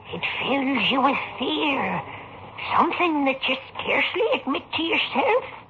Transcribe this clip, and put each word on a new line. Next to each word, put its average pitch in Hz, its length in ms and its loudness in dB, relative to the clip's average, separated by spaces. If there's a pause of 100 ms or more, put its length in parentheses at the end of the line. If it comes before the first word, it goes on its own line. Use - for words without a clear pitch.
(120)
It 175 100 -8 (180)
fills 254 500 2
you 254 120 2
with 262 160 4 (200)
fear, 262 640 0 (760)
something 320 480 4
that 262 240 2
you 262 80 2 (180)
scarcely - 480 0 (120)
admit 302 280 0 (140)
to - 60 0
yourself. 330 640 2 (260)